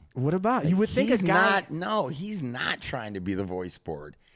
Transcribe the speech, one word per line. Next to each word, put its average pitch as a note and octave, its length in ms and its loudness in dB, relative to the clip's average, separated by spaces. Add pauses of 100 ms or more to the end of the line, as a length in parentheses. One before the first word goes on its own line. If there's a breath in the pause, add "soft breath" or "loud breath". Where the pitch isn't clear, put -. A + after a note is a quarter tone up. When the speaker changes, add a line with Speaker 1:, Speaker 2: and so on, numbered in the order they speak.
(140)
Speaker 1:
What C#3+ 220 0
about? G#3 300 0
Speaker 2:
Like, D#3+ 40 2
Speaker 1:
You F#3 80 4
would G#3+ 120 2
think G3+ 200 0
a B3+ 40 4
Speaker 2:
he's G3 100 2
Speaker 1:
guy F3+ 100 4
Speaker 2:
not, G3 380 4
no, F#3 360 -2
he's F3 360 -6
not B2+ 380 -4
trying G#2+ 340 -8
to G2 40 -4
be F#2 140 -2
the F#2+ 120 -2
voice F#2 340 -6
board. D2+ 360 -10 (200 soft breath)